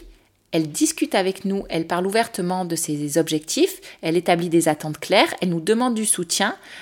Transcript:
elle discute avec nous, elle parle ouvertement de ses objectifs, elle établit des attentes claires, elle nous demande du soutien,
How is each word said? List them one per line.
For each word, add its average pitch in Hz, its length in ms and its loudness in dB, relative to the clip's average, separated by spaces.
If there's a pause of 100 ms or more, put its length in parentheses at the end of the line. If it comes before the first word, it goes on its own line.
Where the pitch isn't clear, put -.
(540)
elle 156 180 0
discute 294 420 0
avec 190 300 0
nous, 196 240 -2
elle 165 200 -4
parle 180 200 0
ouvertement 196 560 -2
de 170 140 -4
ses 147 400 -4
objectifs, 160 640 0 (200)
elle 165 140 0
établit 175 320 2
des 165 220 4
attentes 151 280 -2
claires, 240 440 2
elle 185 80 2
nous 170 100 0
demande 226 340 2
du 220 120 -2
soutien, - 500 -2 (260)